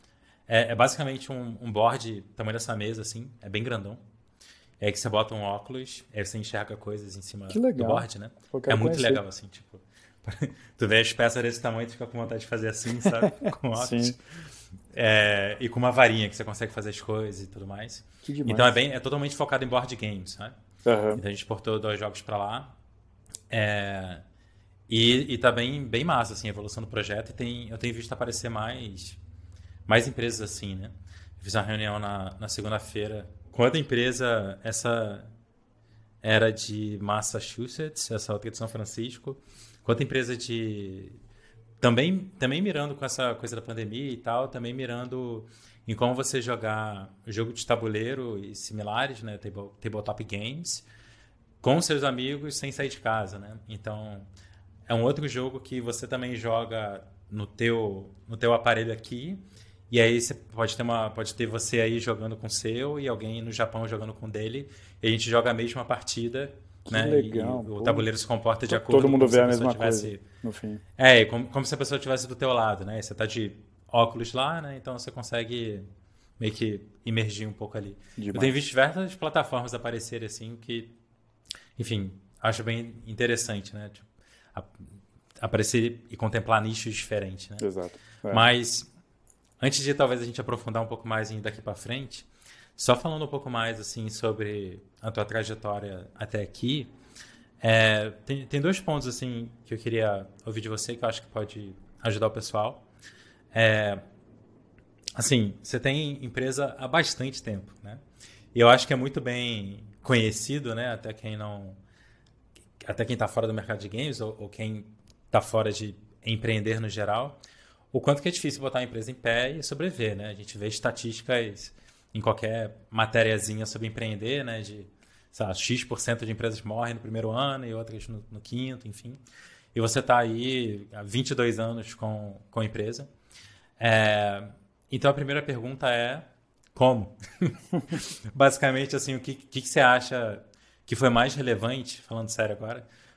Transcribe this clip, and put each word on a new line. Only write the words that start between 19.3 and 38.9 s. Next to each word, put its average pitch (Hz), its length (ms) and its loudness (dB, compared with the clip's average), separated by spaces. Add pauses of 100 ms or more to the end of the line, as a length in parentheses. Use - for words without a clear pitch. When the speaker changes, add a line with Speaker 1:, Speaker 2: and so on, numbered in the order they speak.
Speaker 1:
focado 135 280 0
em 131 40 -2
board 123 280 0
games, 101 360 -8
sabe? 107 240 -14 (300)
Speaker 2:
Aham. 107 280 6
Speaker 1:
Então 101 160 -6
a 101 40 -2
gente - 120 -10
portou 110 340 -2
dois 104 200 -2
jogos 104 220 -8
pra 107 140 -6
lá. 107 400 -6 (720)
É, 101 680 0 (720)
e, 120 440 6
e 117 40 0
tá 123 140 6
bem, 127 340 -2
bem 117 180 -2
massa, 123 300 0
assim, 107 140 -8
a - 20 -4
evolução 104 320 -8
do 110 80 -8
projeto. 107 400 -4
E 120 40 -14
tem, 120 360 -8
eu 110 80 -10
tenho 120 160 -2
visto 113 180 -10
aparecer 117 380 -4
mais, 110 680 -8 (680)
mais 117 220 8
empresas 117 340 -4
assim, 101 340 -8
né? 95 160 -10 (460)
Eu - 60 -18
fiz 95 100 -6
uma 107 100 2
reunião 107 360 -2
na, 98 400 -6
na 107 100 -8
segunda-feira. 107 800 -4 (220)
Quanta 127 260 4
empresa, 120 840 0
essa 113 600 -2 (1000)
era 110 300 6
de 107 500 -6
Massachusetts, 117 1120 -4
essa 107 220 -4
outra 104 160 -6
de - 80 -10
São 113 100 -6
Francisco. 117 720 -8 (460)